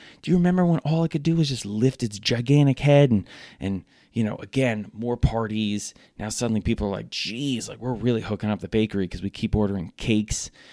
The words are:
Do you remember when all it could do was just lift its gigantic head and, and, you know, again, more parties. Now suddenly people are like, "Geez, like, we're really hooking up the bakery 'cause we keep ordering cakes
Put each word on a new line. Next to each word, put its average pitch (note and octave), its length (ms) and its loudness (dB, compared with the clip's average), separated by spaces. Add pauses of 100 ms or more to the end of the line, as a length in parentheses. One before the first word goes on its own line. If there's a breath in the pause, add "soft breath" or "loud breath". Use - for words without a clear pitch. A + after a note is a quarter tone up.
(220 loud breath)
Do - 80 -6
you F3+ 80 6
remember F3+ 260 4
when E3+ 140 4
all D#3+ 260 2
it D#3+ 60 -2
could D3 120 -2
do E3 140 2
was D3+ 140 2
just A#2+ 160 -6
lift A2 360 0
its G#2 160 -4
gigantic B2+ 600 4
head C#3+ 320 6
and, G2+ 180 2 (320 loud breath)
and, G2 240 -4 (280 soft breath)
you A#2 120 0
know, G#2 160 -4
again, G#2+ 520 -2
more A#2+ 240 -4
parties. G#2+ 800 -2 (240 soft breath)
Now G#2+ 100 -8
suddenly A2 320 -2
people G#2+ 280 -2
are - 20 -4
like, F2+ 180 -8
"Geez, A#2+ 600 -6
like, - 100 -16
we're B2 160 -6
really A2+ 280 -2
hooking G#2+ 280 -4
up G#2 80 -2
the F#2+ 100 -10
bakery G#2+ 380 0
'cause - 160 -10
we G2 80 -6
keep - 240 -4
ordering G2+ 420 -2
cakes - 540 -2 (220 loud breath)